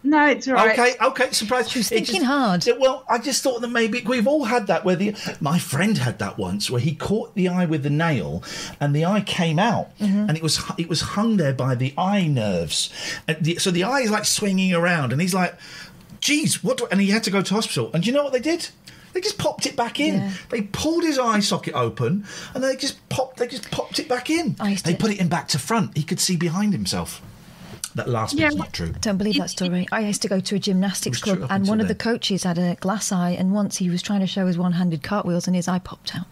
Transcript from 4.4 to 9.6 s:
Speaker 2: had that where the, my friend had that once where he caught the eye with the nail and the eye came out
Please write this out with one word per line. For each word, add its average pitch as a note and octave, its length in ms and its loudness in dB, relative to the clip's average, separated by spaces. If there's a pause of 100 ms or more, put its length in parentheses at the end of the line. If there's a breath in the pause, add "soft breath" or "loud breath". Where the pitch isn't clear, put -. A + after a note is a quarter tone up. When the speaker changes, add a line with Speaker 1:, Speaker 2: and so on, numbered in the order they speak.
Speaker 2:
had A3 220 0
that F#3 180 2
where F3+ 100 4
the, G3+ 200 0 (260 loud breath)
my D3+ 160 0
friend F3 400 2
had B2 220 -2
that G2 180 -4
once G2+ 320 -4
where A#2+ 100 0
he D3+ 140 0
caught - 400 -4
the F3+ 160 2
eye F3+ 160 2
with D#3 160 0
the C#3+ 80 -2
nail C#3 540 0 (360 loud breath)
and C#3+ 160 2
the D#3 100 2
eye G3+ 160 2
came E3 360 0
out F#3 400 0